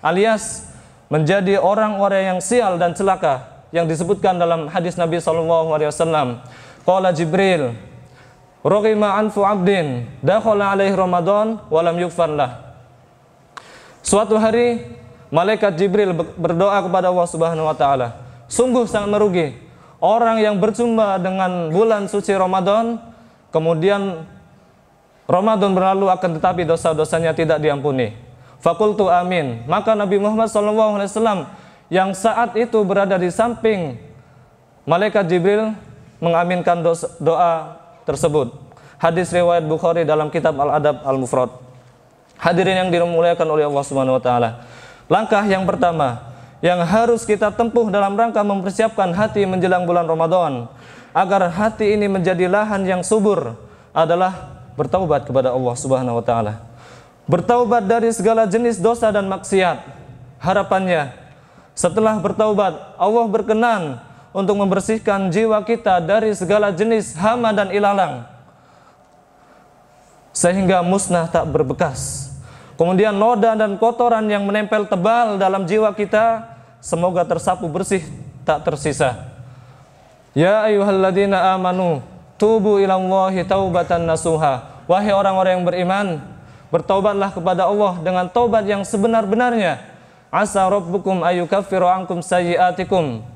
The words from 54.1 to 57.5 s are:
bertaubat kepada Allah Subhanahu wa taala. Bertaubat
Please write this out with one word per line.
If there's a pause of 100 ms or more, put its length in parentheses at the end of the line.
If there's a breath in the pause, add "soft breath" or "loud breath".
bertaubat
kepada
Allah
Subhanahu
wa
taala. (680 loud breath)
Bertaubat